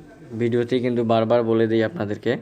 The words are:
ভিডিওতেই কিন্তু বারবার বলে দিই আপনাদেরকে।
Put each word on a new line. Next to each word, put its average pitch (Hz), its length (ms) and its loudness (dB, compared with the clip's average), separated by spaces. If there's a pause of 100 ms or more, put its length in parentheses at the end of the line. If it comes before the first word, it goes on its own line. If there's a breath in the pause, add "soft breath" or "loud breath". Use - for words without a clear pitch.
(380)
ভিডিওতেই 120 420 0
কিন্তু 120 240 0
বারবার 113 380 2
বলে 113 240 2
দিই 110 180 2
আপনাদেরকে। 107 580 -4